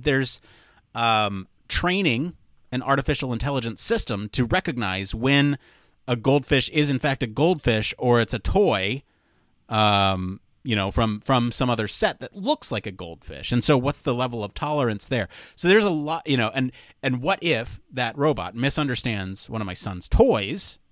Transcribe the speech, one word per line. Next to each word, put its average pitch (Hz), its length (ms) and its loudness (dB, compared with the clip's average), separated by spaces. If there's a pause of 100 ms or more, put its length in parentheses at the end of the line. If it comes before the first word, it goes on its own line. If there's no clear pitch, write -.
there's, 135 360 0 (540)
um, 107 540 0 (200)
training 175 680 0 (380)
an 127 100 -2
artificial 135 500 0
intelligence 117 480 -4
system 107 500 -2
to 127 140 0
recognize 113 720 -2
when 139 420 2 (500)
a 123 100 0
goldfish 135 540 2
is 147 200 2
in 131 80 0
fact 135 240 -2
a 123 40 0
goldfish 127 680 0
or 120 240 4
it's 113 140 0
a 110 40 -2
toy, 120 640 2 (680)
um, 98 720 2 (220)
you 117 120 -2
know, 98 160 0
from, 107 300 0
from 120 320 0
some 127 180 0
other 110 160 0
set - 340 -2
that - 160 -14
looks 233 340 -2
like 110 160 -4
a 104 40 -8
goldfish. 85 640 -12
And 120 100 2
so 143 160 4
what's 139 220 -2
the 131 140 -2
level 120 300 -4
of 98 80 -8
tolerance 139 540 -2
there? 117 220 -2 (260)
So - 140 -2
there's 208 160 6
a 196 60 2
lot, 156 360 -4
you 135 100 2
know, 110 160 2
and, 127 200 0 (300)
and 131 200 0
what 160 180 0
if 139 400 -2 (120)
that 123 260 -4
robot 107 360 0
misunderstands 120 920 -2
one 110 120 -6
of 101 60 -4
my 90 80 -6
son's 92 340 -8
toys 127 680 2 (120)